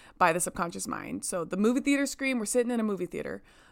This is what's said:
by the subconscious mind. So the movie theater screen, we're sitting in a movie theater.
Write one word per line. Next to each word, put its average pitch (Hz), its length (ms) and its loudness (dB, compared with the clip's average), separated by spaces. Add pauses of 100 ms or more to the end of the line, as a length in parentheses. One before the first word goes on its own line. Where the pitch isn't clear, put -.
(160)
by 175 160 6
the 170 60 0
subconscious 180 480 -4
mind. - 380 -8
So 175 200 -4
the 180 120 -6
movie 226 240 4
theater 277 260 2
screen, 269 320 -2
we're 214 80 -4
sitting 240 240 2
in 240 80 0
a 226 60 2
movie 190 220 -2
theater. - 360 -8 (300)